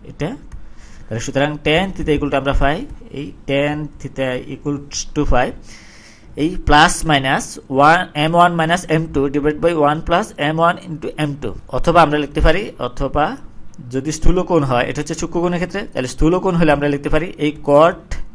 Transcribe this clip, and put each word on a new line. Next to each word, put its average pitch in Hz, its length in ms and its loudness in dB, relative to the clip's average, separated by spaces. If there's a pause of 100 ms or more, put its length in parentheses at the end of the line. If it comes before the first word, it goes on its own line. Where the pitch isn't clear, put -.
(100)
এটা। 143 200 -6 (720)
তাহলে 110 220 -6
সুতরাং 139 240 0 (160)
ট্যান 165 280 2
theta 151 220 -4
equal 143 160 -2
to 143 80 0
আমরা 135 220 -2
পাই 143 140 2 (420)
এই 151 80 -10 (220)
ট্যান 143 280 0 (240)
theta 135 280 -6 (260)
equals 139 440 -8 (160)
to 147 80 -2 (100)
পাই 127 160 4 (960)
এই 165 80 0 (180)
প্লাস 156 260 6 (160)
মাইনাস 139 340 2 (320)
ওয়ান, 151 220 6 (260)
এম 160 140 0
ওয়ান 175 220 6
মাইনাস 170 220 0 (120)
এম 156 80 0 (120)
টু 143 60 2 (140)
divided 151 300 0
by 170 80 4 (180)
one 156 180 -2
plus 185 180 2 (260)
M 160 40 -2 (120)
one 180 100 0 (100)
into 156 200 -8 (200)
M 143 40 -6 (100)
two। 113 100 -6 (260)
অথবা 170 260 4
আমরা 147 200 0
লিখতে - 220 -4
পারি, 170 160 2 (260)
অথবা 143 360 -2 (720)
যদি 135 240 -4
স্থূল 175 180 6 (140)
কোণ 160 200 4
হয়, 120 200 2
এটা - 100 -4
হচ্ছে 156 200 -6
সূক্ষ্ম 175 220 -4
কোণের 175 180 -2
ক্ষেত্রে, 185 200 -4 (120)
তাহলে 127 220 -4
স্থূল 160 180 4 (120)
কোণ 185 160 2
হলে 160 160 6
আমরা 143 180 -2
লিখতে 143 200 -4
পারি 156 120 0 (180)
এই 147 80 0 (160)
cot 160 340 4 (320)